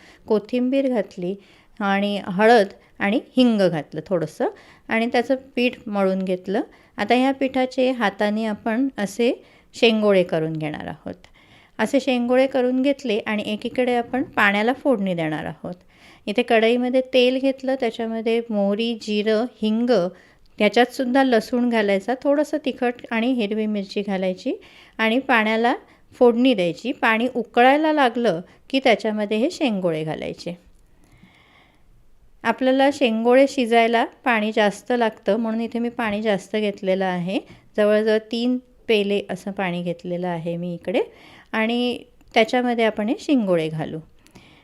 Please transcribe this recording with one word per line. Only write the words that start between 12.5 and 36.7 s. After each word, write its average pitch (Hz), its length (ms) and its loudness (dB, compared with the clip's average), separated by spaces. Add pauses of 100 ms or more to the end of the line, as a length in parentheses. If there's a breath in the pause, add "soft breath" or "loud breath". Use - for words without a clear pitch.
घेतले 262 440 -2
आणि 214 200 -4
एकीकडे 240 480 -2
आपण 240 280 -4
पाण्याला 214 500 0
फोडणी 202 420 0
देणार 156 300 -4
आहोत. - 300 -10 (520 soft breath)
इथे 208 160 -2
कढईमध्ये 240 580 2 (140)
तेल 254 240 4
घेतलं, 262 360 -2
त्याच्यामध्ये 226 680 -2 (100)
मोहरी, 208 500 0
जिरं, 214 440 0 (180)
हिंग, 226 280 0 (680 loud breath)
ह्याच्यातसुद्धा 247 680 2
लसूण 240 440 0
घालायचा, 208 540 0
थोडंसं 294 420 0
तिखट 247 300 -2 (160)
आणि 233 220 0
हिरवी 220 340 -2
मिरची 208 360 -4
घालायची 190 580 -4 (380 loud breath)
आणि 220 200 2
पाण्याला 233 560 2 (380 soft breath)
फोडणी 247 420 4
द्यायची. 196 380 -2
पाणी 233 420 0
उकळायला 269 580 4
लागलं 240 480 2 (300 soft breath)
की 269 140 0
त्याच्यामध्ये 214 520 0
हे 247 140 0
शेंगोळे 185 540 -2
घालायचे. 165 540 -8 (1800 soft breath)
आपल्याला 262 500 2
शेंगोळे 247 560 4
शिजायला 233 560 2
पाणी 220 520 -2
जास्त 208 420 0
लागतं, 220 380 0
म्हणून 226 240 -2
इथे 233 180 -4
मी 233 100 -2
पाणी 214 340 -4
जास्त 208 340 -2
घेतलेलं 196 480 -2